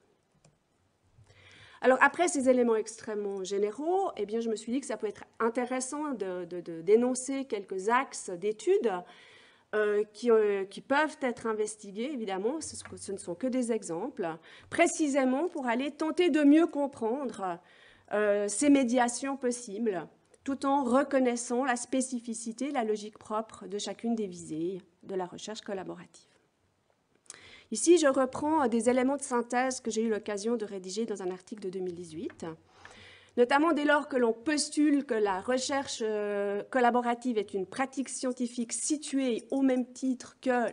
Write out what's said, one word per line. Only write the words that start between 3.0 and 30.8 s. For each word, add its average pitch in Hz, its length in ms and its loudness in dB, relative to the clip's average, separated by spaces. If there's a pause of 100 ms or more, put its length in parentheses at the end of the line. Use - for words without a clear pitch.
généraux, 220 720 -2
eh 208 100 -4
bien, 220 140 -4
je 233 100 -4
me 214 60 -2
suis 226 160 -8
dit 269 80 -2
que 262 60 -8
ça 220 120 -6
peut 220 80 -4
être - 180 -10 (140)
intéressant 254 720 -4
de, 185 320 -6
de, 175 160 -10
de, 165 220 -10
d'énoncer 254 640 2
quelques 196 420 -6
axes 254 400 -2
d'études, 214 640 0 (840)
euh, 208 280 2 (120)
qui, 240 160 0
euh, 208 340 4
qui 190 160 -12
peuvent 285 400 0
être 240 260 -4
investigués, 214 640 -4
évidemment, 220 520 -4
ce, - 120 -12 (220)
ce 190 160 -10
ne 196 60 -6
sont 175 160 -8
que 262 120 -4
des 247 240 -2
exemples, 196 560 -4 (440)
précisément 285 800 2
pour 277 180 -6
aller 254 240 -2
tenter 320 400 0
de 302 120 4
mieux 302 240 8
comprendre, 240 920 -4 (560)
euh, 208 340 2
ces 285 220 2
médiations 254 680 2
possibles, 214 720 -4 (340)
tout 269 220 -4
en 277 200 2
reconnaissant 247 840 2
la 247 100 0
spécificité, 247 920 -4
la 269 120 -2
logique 214 360 -4
propre 214 480 -8
de 190 120 -8
chacune 226 360 -4
des 214 120 -2
visées 175 540 -6 (220)
de 196 120 -10
la 185 120 -4
recherche 208 340 -12
collaborative. 175 640 -12 (1500)
Ici, 330 280 6
je 311 80 4
reprends 277 640 2
des 226 200 2
éléments 262 300 2
de 277 40 -14
synthèse 247 600 -2
que 233 80 -6
j'ai 220 100 -2
eu 226 80 2
l'occasion 208 480 -2
de 208 80 -6
rédiger 196 400 -6